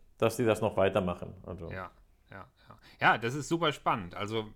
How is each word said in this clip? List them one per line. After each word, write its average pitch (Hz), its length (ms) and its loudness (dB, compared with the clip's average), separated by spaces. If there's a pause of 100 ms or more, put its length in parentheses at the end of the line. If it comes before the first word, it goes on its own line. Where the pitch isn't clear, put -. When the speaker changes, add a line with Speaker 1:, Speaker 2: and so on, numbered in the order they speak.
(180)
Speaker 1:
dass 113 200 2
die 123 80 2
das 107 160 4
noch 107 160 0
weitermachen. 92 560 2 (120)
Also. 85 260 -10
Speaker 2:
Ja, 92 180 -10 (400)
ja, 98 160 -16 (240)
ja. - 80 -20 (240)
Ja, 160 160 6
das 117 160 -2
ist 143 160 -6
super 165 240 0
spannend. 107 420 -2
Also 107 300 -4 (100)